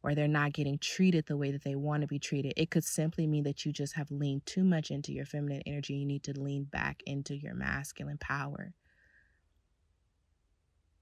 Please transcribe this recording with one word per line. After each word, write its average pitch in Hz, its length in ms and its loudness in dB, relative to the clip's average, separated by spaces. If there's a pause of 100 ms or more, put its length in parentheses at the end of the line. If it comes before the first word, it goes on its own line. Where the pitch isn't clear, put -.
or 147 140 2
they're 147 140 4
not 147 240 4
getting 143 240 0
treated 175 480 4
the 147 100 -2
way 139 160 0
that 139 140 -6
they 139 100 0
want 147 280 2
to 147 40 -2
be 143 100 -2
treated. 143 380 0
It 165 160 2
could 160 140 2
simply 160 420 0
mean 151 160 4
that 143 220 -2
you 151 80 0
just 143 220 -4
have 147 140 -4
leaned 143 360 0
too 190 180 2
much 165 280 4
into 143 200 -4
your 135 140 -4
feminine 143 400 -2
energy. 143 300 -4
You 143 100 -2
need 143 180 -2
to 139 160 -6
lean 139 240 -2
back 139 420 -4
into 139 300 -4
your 143 180 -8
masculine 143 640 -4
power. 143 540 -6 (2250)